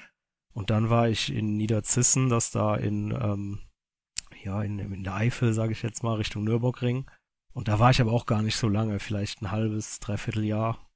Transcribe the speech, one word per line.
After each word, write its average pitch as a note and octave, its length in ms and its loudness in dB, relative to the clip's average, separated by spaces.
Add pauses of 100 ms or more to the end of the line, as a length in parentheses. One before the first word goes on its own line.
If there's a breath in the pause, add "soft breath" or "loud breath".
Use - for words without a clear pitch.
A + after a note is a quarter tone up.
(540 loud breath)
Und G2 160 -4
dann A2 180 4
war A#2 220 4
ich - 200 -2
in G#2+ 280 0
Niederzissen, A#2+ 720 2
das A#2 200 2
da G#2+ 260 2
in, G#2 340 -2
ähm, G2+ 480 -2 (840)
ja, G2+ 200 -4
in, G2+ 160 -4
in F#2+ 260 -8
der F#2 120 -4
Eifel, A#2 360 0
sag A2+ 180 0
ich G#2+ 120 -6
jetzt - 200 -6
mal, A2+ 120 -2
Richtung G#2+ 300 -4
Nürburgring. B2 640 -2 (420 soft breath)
Und A2 160 -6
da G#2+ 100 2
war A#2+ 120 8
ich B2+ 100 6
aber A2+ 120 4
auch A#2 120 2
gar G#2+ 160 2
nicht A2 160 0
so A2 140 2
lange, G#2 300 0
vielleicht G#2 420 -4
ein F#2+ 80 -4
halbes, G#2+ 500 -2
dreiviertel G#2+ 440 -2
Jahr. A2 340 0 (180)